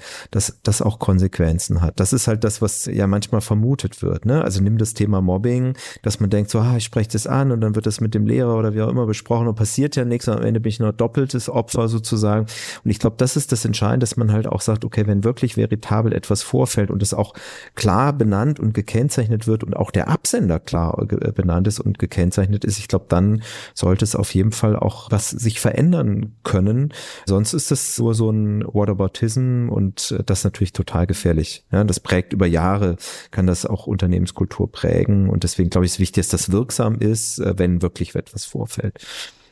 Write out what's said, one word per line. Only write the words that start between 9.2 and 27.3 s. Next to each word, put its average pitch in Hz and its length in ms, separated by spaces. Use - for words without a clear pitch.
und 110 80
passiert 131 400
ja 127 100
nichts 120 220
und 107 100
am 113 60
Ende 113 160
bin 113 120
ich 113 100
nur 107 120
doppeltes 120 560
Opfer 117 380
sozusagen. 110 600
Und - 60
ich 104 80
glaube, 113 200
das 127 180
ist 143 160
das 123 120
Entscheidende, 113 360
dass 120 160
man 110 160
halt 110 160
auch - 140
sagt, 107 220
okay, 107 220
wenn 98 160
wirklich 117 340
veritabel 110 560
etwas - 300
vorfällt 120 480
und 98 140
es - 100
auch - 200
klar 110 360
benannt 117 460
und 107 160
gekennzeichnet 110 720
wird 110 160
und - 140
auch - 160
der 90 160
Absender 156 500
klar 85 300
ge-, - 260
benannt 90 360
ist - 120
und 101 180
gekennzeichnet 95 680
ist, 101 140
ich - 100
glaube, - 200
dann 104 340
sollte 95 300
es - 120
auf - 180
jeden 101 180
Fall 107 240
auch - 340
was - 200
sich 113 300
verändern 117 840
können. 110 500
Sonst 101 260